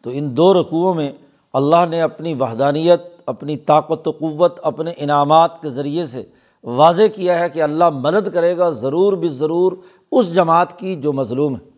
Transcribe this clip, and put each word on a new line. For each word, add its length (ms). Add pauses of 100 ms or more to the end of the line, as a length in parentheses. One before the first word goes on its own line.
تو 100
ان 240
دو 240
رکوعوں 320
میں 180 (420)
اللہ 360
نے 120
اپنی 320
وحدانیت، 680 (240)
اپنی 320
طاقت 500
و 40
قوت، 520
اپنے 340
انعامات 640
کے 80
ذریعے 360
سے 180 (400)
واضح 380 (140)
کیا 240
ہے 100
کہ 140
اللہ 260
مدد 440
کرے 240
گا 120
ضرور، 440
بالضرور 580 (400)
اس 220
جماعت 460
کی 160
جو 180
مظلوم 420
ہے 220